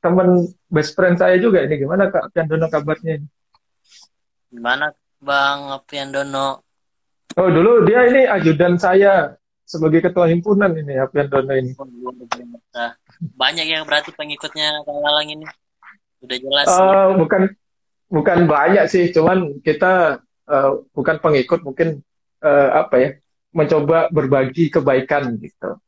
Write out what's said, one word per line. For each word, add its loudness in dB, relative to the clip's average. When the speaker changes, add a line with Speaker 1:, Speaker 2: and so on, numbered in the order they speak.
Speaker 1:
teman 2
best -4
friend 2
saya 4
juga. 2
Ini -2
gimana, -2
Kak -6
Apian -4
Dono, -2
kabarnya? -6
Speaker 2:
Gimana, -4
Bang -2
Apian -12
Dono? -6
Speaker 1:
Oh, 2
dulu 6
dia 6
ini 6
ajudan 2
saya 2
sebagai 0
ketua 2
himpunan 2
ini, -6
Apian -2
Dono -2
ini. -4
Speaker 2:
Oh, -16
luar -16
biasa. -12
Banyak -2
yang -4
berarti -4
pengikutnya -8
Kak -10
Lalang -2
ini. -14
Udah -8
jelas. -2
Speaker 1:
Eh, 4
bukan, 0
bukan 0
banyak 2
sih, 0
cuman 0
kita, 0
eh, 2
bukan -2
pengikut, 0
mungkin, -4
eh, 2
apa 0
ya, 2
mencoba 0
berbagi -2
kebaikan -2
gitu. -12